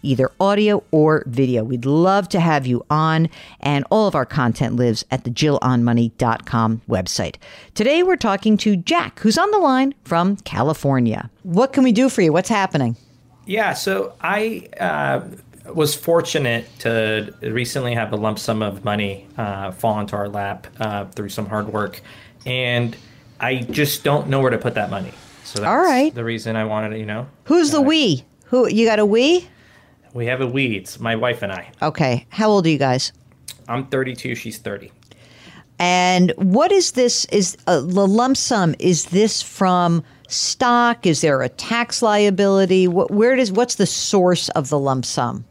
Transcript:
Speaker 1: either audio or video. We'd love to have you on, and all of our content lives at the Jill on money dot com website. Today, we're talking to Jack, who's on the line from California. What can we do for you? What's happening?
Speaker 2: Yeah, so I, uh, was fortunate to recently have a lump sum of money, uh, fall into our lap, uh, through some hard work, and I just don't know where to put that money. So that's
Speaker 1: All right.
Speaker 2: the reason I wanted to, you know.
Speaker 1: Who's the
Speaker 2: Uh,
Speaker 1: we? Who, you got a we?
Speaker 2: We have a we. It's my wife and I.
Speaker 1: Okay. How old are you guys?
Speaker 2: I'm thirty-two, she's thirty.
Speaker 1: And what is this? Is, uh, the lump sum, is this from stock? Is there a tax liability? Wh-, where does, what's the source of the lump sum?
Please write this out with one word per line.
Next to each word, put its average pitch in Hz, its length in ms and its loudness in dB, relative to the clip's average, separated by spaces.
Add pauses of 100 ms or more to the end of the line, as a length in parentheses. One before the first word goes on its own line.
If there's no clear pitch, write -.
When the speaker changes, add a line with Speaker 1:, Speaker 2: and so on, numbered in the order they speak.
Speaker 1:
either 131 260 0 (100)
audio 208 520 2
or 156 340 4
video. 123 380 0
We'd 123 220 -4
love 175 440 2
to 190 100 0
have 151 280 2
you 123 240 -2
on, 160 380 2 (320)
and 143 280 0
all 214 180 4
of 185 60 -2
our 135 120 0
content 120 500 -2
lives 120 340 0
at 127 140 -4
the 120 80 -6
Jill 147 320 2
on 123 200 2
money 117 260 2 (100)
dot 113 260 0
com 113 420 -2
website. 92 500 -4 (360)
Today, 285 300 2
we're 359 140 2
talking 208 400 0
to 208 180 2
Jack, 320 460 -2
who's 220 180 2
on 392 100 2
the 415 100 2
line 269 440 2
from 180 340 0
California. 135 920 -2 (100)
What 214 320 0
can 262 100 4
we 254 100 4
do 254 160 4
for 240 120 0
you? 165 100 4
What's 175 180 0
happening? 165 460 0 (520)
Speaker 2:
Yeah, 190 260 0
so 190 480 -4
I, 208 460 -4 (120)
uh, 147 420 -2 (540)
was 151 200 0
fortunate 147 720 -2 (120)
to 110 540 -2 (100)
recently 120 500 -4
have 113 180 -4
a 117 40 -4
lump 107 240 -2
sum 110 240 -4
of 95 200 -8
money, 104 440 -4 (100)
uh, 98 340 -6
fall 107 280 -2
into 104 160 -6
our 101 120 -4
lap, 101 380 -8 (140)
uh, 104 260 -6
through 101 240 -12
some 104 160 -8
hard 107 260 -6
work, 104 300 -6 (460)
and 123 500 -2 (420)
I 127 200 -2
just 143 440 -4
don't 143 240 0
know 135 140 0
where 131 80 2
to 117 80 0
put 117 160 -4
that 104 160 -4
money. 95 240 -8 (300)
So - 160 -10
that's 202 100 -2
Speaker 1:
All 220 80 2
right. 311 380 2
Speaker 2:
the 120 80 -8
reason 113 320 -4
I 110 100 -2
wanted 107 240 -4
to, 110 80 -8
you 110 80 -8
know. 110 220 -8 (160)
Speaker 1:
Who's 320 280 2
the 311 60 0
Speaker 2:
Uh, 294 40 2
Speaker 1:
we? 269 440 2 (200)
Who, 247 240 2
you 226 180 2
got 220 100 2
a 214 80 2
we? 269 420 2 (680)
Speaker 2:
We 120 120 -6
have 127 160 -2
a 131 60 -2
we. 123 300 -2
It's - 220 -14
my 113 160 -2
wife 117 280 -2
and 98 80 -6
I. 90 180 -12 (120)
Speaker 1:
Okay. 139 480 -2
How 214 200 0
old 202 160 4
are 160 40 4
you 147 100 2
guys? 131 340 0 (540)
Speaker 2:
I'm 131 180 -6
thirty-two, 131 500 -6
she's 110 220 -12
thirty. - 340 -12 (840)
Speaker 1:
And 180 600 2
what 233 340 2
is 392 220 2
this? 247 320 0
Is, 196 300 -2 (120)
uh, 165 140 2
the 185 260 0
lump 240 280 2
sum, 190 440 0
is 175 260 0
this 208 380 0
from 175 600 0 (240)
stock? 240 800 0
Is 156 160 2
there 135 220 2
a 127 60 -2
tax - 520 -4
liability? 196 840 4
Wh-, 180 260 2
where 226 240 4
does, 247 160 2
what's 240 240 0
the 196 100 2
source - 640 0
of 135 200 -2
the 147 100 0
lump 131 260 -2
sum? 120 460 -4